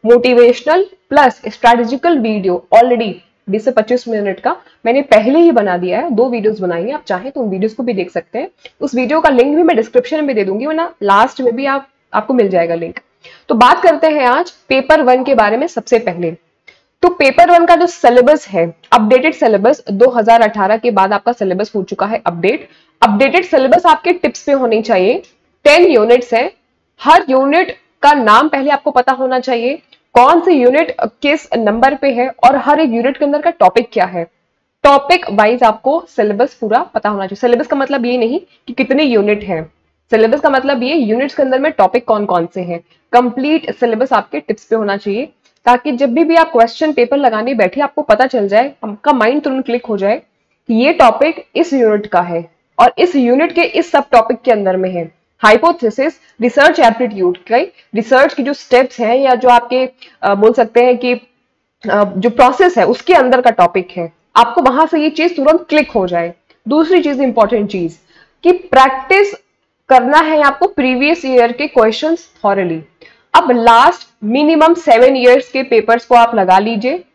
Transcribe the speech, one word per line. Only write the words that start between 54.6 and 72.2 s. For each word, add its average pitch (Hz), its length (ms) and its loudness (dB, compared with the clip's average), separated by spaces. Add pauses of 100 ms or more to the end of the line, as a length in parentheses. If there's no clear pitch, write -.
में 185 140 -4
है। 165 320 -10 (160)
hypothesis, 240 720 0 (280)
research 285 400 2
aptitude, 208 580 0
के 220 180 -4 (380)
Research 254 400 0
की 277 80 -6
जो 277 100 -4
steps 254 480 -2
हैं 226 160 -2
या 269 180 2
जो 247 140 0
आपके, 240 400 2 (340)
अ, 202 120 0
बोल 214 180 2
सकते 240 280 0
हैं 247 180 2
कि, 247 140 -4
अ, - 920 -6 (120)
जो 208 140 0
process 262 480 2
है 190 80 2
उसके 247 280 -2
अंदर 254 260 2
का 254 100 2
topic 180 400 -2
है, 170 220 -12 (240)
आपको 240 260 2
वहां 269 240 2
से 311 140 -2
ये 311 100 0
चीज 330 260 -4
तुरंत 311 320 0
click 294 220 0
हो 190 160 -2
जाए। 175 280 -6 (340)
दूसरी 320 340 2
चीज, 277 180 -4
important 220 500 0
चीज 170 280 -8 (440)
कि 349 100 4
practice 269 840 0 (540)
करना 262 300 4
है 311 240 0
आपको 285 240 0
previous 277 580 -2
year 247 280 2
के 285 140 -8
questions 262 640 -2 (160)